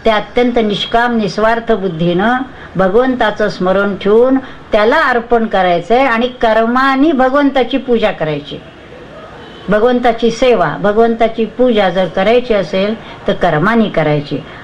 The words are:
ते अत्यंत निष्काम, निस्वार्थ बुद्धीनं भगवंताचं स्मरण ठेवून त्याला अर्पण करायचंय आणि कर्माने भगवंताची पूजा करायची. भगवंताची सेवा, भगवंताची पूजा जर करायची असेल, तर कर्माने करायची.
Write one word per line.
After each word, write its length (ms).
ते 60
अत्यंत 460
निष्काम, 600
निस्वार्थ 560
बुद्धीनं 640
भगवंताचं 720
स्मरण 480
ठेवून 420
त्याला 240
अर्पण 500
करायचंय 580
आणि 240
कर्माने 840
भगवंताची 640
पूजा 340
करायची. 500
भगवंताची 600
सेवा, 500
भगवंताची 640
पूजा 460
जर 160
करायची 480
असेल, 400
तर 40
कर्माने 560
करायची. 500